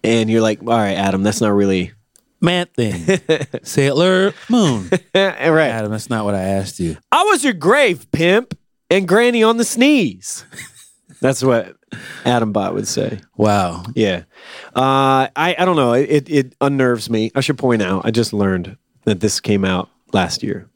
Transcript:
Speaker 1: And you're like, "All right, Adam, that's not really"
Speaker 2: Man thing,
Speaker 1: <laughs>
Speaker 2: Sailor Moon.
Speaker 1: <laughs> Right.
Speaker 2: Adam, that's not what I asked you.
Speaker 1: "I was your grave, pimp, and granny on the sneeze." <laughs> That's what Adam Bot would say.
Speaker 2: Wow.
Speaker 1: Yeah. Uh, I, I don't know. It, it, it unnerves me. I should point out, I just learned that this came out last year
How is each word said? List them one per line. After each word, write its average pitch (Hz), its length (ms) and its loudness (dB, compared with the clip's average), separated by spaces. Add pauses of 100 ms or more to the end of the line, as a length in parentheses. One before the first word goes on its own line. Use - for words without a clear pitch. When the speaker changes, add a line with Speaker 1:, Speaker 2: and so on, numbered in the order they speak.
Speaker 1:
And 113 260 2
you're 113 120 2
like, 110 200 0
"All 113 60 -10
right, 107 260 0
Adam, 95 300 0
that's 107 180 0
not 107 120 2
really" 95 380 0 (480)
Speaker 2:
Man 175 280 0
thing, 107 520 -2 (200)
Speaker 1:
<laughs> - 240 -10
Speaker 2:
Sailor 180 680 2 (160)
Moon. 139 400 2 (120)
Speaker 1:
<laughs> - 140 -12
Right. 160 540 2
Speaker 2:
Adam, 110 220 -4
that's 107 180 -8
not 110 140 -2
what 101 120 -2
I 95 80 -2
asked 98 360 -4
you. 80 180 -4 (140)
Speaker 1:
"I 330 140 2
was 359 180 2
your 262 100 0
grave, 190 580 0
pimp, 185 460 0 (320)
and 185 180 2
granny 233 360 4
on 226 140 4
the 233 80 0
sneeze." 233 840 0
<laughs> - 60 -20 (640)
That's 131 240 0
what 113 320 0 (500)
Adam 113 280 0
Bot 95 220 -2
would 104 120 -6
say. 104 340 -6 (160)
Speaker 2:
Wow. 95 460 0 (120)
Speaker 1:
Yeah. 95 300 -2 (500)
Uh, 135 500 2 (100)
I, 165 220 0
I 180 80 2
don't 180 100 2
know. 127 180 2
It, 135 180 0
it, 147 180 0
it 139 320 0
unnerves 131 480 0
me. 113 240 -2
I 135 80 0
should 135 160 -2
point 120 240 0
out, 95 240 -2
I 110 60 -2
just 113 220 -2
learned 95 440 -2 (280)
that 101 140 0
this 104 200 -2
came 98 260 0
out 92 240 -2 (240)
last 92 300 -2
year 87 320 -8